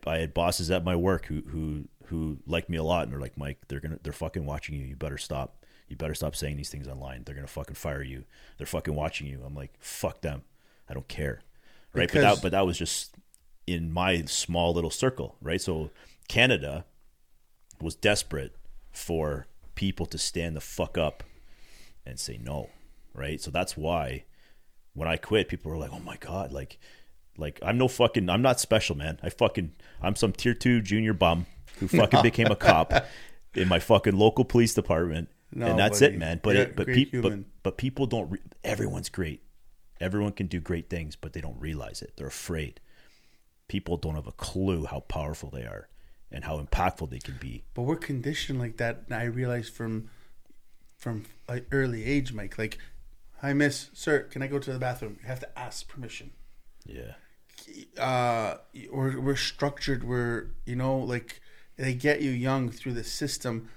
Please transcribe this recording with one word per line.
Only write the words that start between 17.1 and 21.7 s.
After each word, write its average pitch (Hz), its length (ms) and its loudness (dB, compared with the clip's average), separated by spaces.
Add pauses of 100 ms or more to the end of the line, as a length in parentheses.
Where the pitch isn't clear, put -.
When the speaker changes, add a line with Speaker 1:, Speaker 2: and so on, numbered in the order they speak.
Speaker 1:
was 80 160 -4
desperate 78 600 0 (360)
for 76 540 -2 (300)
people 92 320 0
to 78 100 -8
stand 82 380 -2
the 76 60 -6
fuck - 360 -4
up 78 260 0 (840)